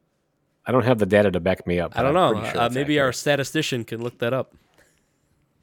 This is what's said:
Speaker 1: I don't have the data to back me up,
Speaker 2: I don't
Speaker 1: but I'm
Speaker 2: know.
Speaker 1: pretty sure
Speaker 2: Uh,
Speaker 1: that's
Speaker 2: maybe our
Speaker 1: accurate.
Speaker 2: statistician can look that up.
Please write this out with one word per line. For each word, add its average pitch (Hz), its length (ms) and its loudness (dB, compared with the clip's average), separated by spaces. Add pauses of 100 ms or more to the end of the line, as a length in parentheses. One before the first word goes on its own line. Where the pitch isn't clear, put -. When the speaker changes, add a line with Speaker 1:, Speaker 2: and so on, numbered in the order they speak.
(680)
Speaker 1:
I 110 60 -2
don't 123 120 4
have 123 140 4
the 107 80 2
data 101 240 4
to 90 80 -2
back 90 260 -2
me 87 140 -2
up, 85 180 -4
Speaker 2:
I 117 60 0
don't 135 100 2
Speaker 1:
but 170 60 2
I'm 160 160 4
Speaker 2:
know. 107 60 -4
Speaker 1:
pretty 110 120 -6
sure - 80 -2
Speaker 2:
Uh, 117 40 2
Speaker 1:
that's 120 100 -2
Speaker 2:
maybe 147 240 0
our 143 60 2
Speaker 1:
accurate. 127 120 0
Speaker 2:
statistician 139 680 -2
can 113 180 -10
look 120 160 -10
that 117 140 -2
up. 127 200 -4 (1120)